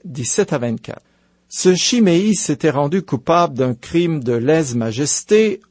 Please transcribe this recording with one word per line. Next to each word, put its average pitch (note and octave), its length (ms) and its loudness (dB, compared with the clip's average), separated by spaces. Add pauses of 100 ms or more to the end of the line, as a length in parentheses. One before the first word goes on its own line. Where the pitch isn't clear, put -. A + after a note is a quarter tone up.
dix-sept C#3+ 460 -2
à D#3 60 0
vingt-quatre. A#2 460 -8 (460)
Ce F#3 260 2
Shimei G3+ 580 2
s'était D#3 380 0
rendu C#3+ 320 -2
coupable E3+ 500 0
d'un B2+ 220 0
crime E3 480 -2
de A#2+ 100 -2
lèse-majesté C#3 1300 0 (120)